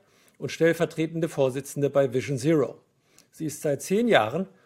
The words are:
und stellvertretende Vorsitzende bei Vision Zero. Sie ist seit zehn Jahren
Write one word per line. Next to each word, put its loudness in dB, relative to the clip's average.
und -8
stellvertretende 0
Vorsitzende -2
bei 2
Vision -2
Zero. 0
Sie -10
ist -8
seit -2
zehn 0
Jahren 2